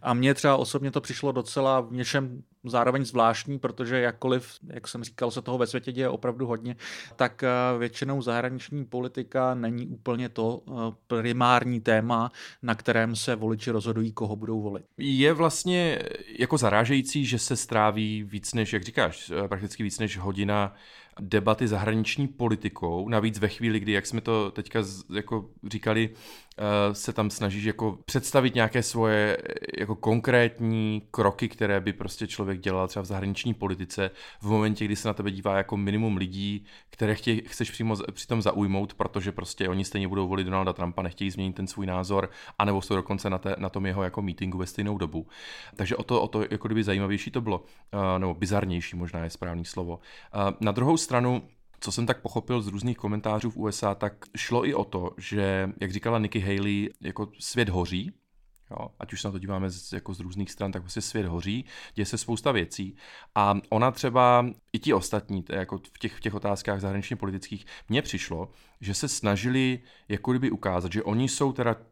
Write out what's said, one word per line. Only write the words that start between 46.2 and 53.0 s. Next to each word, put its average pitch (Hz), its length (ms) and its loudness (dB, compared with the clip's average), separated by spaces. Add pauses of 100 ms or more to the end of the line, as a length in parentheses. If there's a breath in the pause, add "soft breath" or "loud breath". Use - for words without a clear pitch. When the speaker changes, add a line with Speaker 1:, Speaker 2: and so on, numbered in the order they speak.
Speaker 2:
o 107 60 0
to 107 240 -2
jako 107 160 -4
kdyby 110 160 2
zajímavější 98 480 0
to 127 100 -2
bylo, 101 220 -2 (300 soft breath)
eh, 95 260 2
nebo 92 140 0
bizarnější 90 600 -2
možná 85 280 -4
je 82 60 -4
správný 85 360 -6
slovo. 85 340 -6 (340 loud breath)
Eh, 98 280 0
na 107 100 2
druhou 131 260 4 (100)
stranu, 123 340 2 (380)
co 196 120 -6
jsem 120 140 0
tak - 160 0
pochopil 120 400 -2
z 101 60 -4
různých 104 300 -4
komentářů 107 520 -2